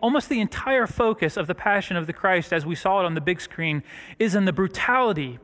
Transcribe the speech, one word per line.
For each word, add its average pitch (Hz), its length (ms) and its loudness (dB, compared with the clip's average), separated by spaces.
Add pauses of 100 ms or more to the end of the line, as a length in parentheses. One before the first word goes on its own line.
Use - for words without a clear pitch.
almost 254 260 2
the 240 140 0
entire 254 440 0
focus 220 520 0
of 165 100 -4
the 175 80 -2
Passion 202 400 0
of 165 120 -4
the 165 60 -4
Christ, 185 380 2
as 165 140 2
we 165 100 -2
saw 196 260 2
it 180 40 2
on 165 100 -2
the 160 60 -4
big 175 180 -2
screen, 156 440 -4 (340)
is 214 180 2
in 202 80 4
the 190 80 2
brutality 190 920 0